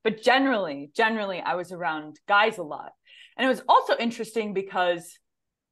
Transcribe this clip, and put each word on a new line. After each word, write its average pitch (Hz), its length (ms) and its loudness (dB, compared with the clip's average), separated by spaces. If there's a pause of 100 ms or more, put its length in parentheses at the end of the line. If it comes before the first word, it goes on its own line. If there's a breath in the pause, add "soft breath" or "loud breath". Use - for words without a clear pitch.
But 220 200 -4
generally, 220 760 2
generally, 214 440 0
I 170 160 -2
was 175 160 -8
around 156 540 -8
guys 214 320 4
a 180 40 -6
lot. 147 300 -12 (440 loud breath)
And 233 80 -2
it 262 40 2
was 240 200 0
also 381 300 6
interesting 220 560 -4
because 180 640 -2 (540)